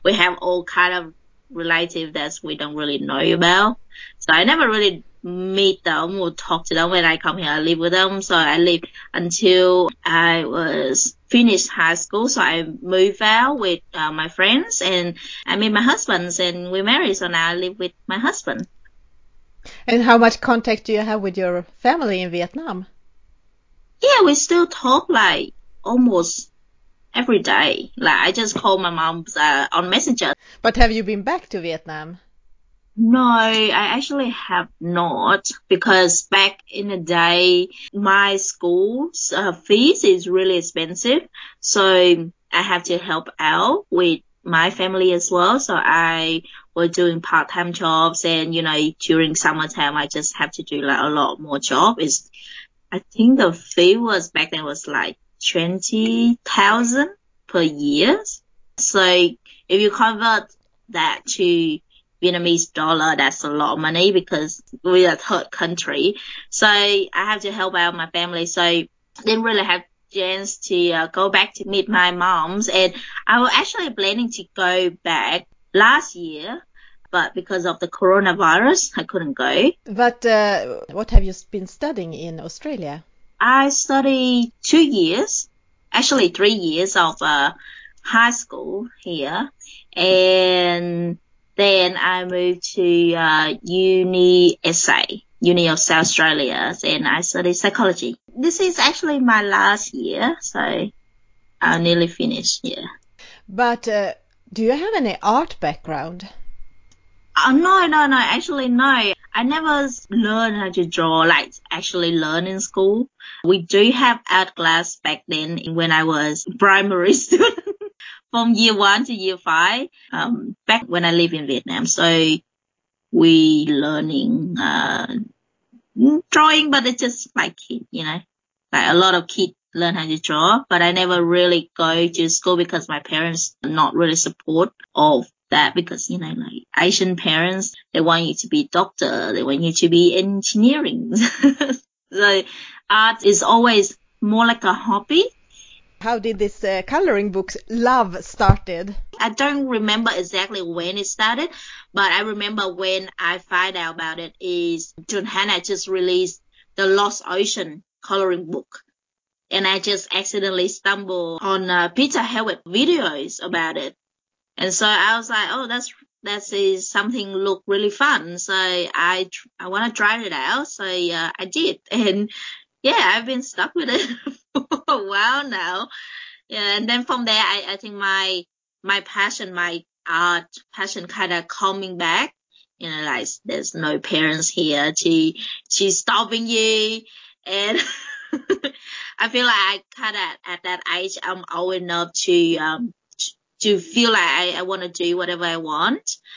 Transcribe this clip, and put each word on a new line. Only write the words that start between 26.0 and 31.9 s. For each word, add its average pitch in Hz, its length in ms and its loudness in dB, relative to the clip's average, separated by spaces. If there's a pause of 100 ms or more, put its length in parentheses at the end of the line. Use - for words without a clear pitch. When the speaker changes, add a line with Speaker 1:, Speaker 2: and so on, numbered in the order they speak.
Speaker 1:
every 240 280 2
day. - 560 0
Like, 139 320 2
I 190 40 0
just 214 220 -4
call 190 240 2
my 180 120 -2
mom, 165 360 -4 (100)
uh, 147 360 2
on 180 180 -2
Messenger. 190 420 0 (300)
Speaker 2:
But 226 140 0
have 233 160 2
you 220 100 -2
been 202 200 -6
back 330 260 -6
to 196 120 -8
Vietnam? 160 600 -10 (800)